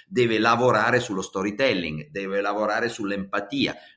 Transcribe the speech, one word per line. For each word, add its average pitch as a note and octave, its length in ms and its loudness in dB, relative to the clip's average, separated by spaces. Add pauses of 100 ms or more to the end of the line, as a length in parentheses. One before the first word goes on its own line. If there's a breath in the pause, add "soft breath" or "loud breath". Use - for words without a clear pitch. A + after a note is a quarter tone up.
Deve A2+ 320 2
lavorare A#2 600 4
sullo G2+ 200 -4
storytelling, F#2+ 880 -2
deve G2 320 -4
lavorare G#2+ 480 -2
sull'empatia, G2+ 880 -4 (220 loud breath)